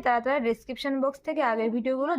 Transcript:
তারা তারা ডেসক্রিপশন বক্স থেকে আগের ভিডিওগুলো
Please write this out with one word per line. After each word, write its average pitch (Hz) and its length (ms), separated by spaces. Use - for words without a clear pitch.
তারা 240 180
তারা 269 220
ডেসক্রিপশন 233 560
বক্স 269 240
থেকে 311 160
আগের 226 240
ভিডিওগুলো 262 420